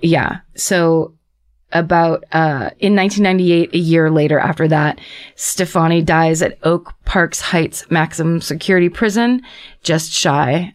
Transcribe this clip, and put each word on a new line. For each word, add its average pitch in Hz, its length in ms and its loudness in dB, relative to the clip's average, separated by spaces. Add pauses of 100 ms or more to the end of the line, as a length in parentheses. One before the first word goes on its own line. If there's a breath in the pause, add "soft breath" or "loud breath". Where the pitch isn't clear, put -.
Yeah. 165 380 0 (160)
So 165 580 0 (600)
about, 170 580 0
uh, 151 380 -2 (100)
in 202 160 2
nineteen 196 300 0
ninety-eight, 180 480 2
a - 40 0
year 165 320 2
later 156 300 2
after 160 300 0
that, 151 300 0 (360 loud breath)
Stefani 170 640 0
dies 160 400 2
at - 220 -4
Oak 170 300 -2 (100)
Parks 170 380 -2
Heights - 480 -4
Maximum 160 500 -2
Security 175 480 0
Prison, 233 540 0 (420 loud breath)
just 160 300 -2
shy 151 600 0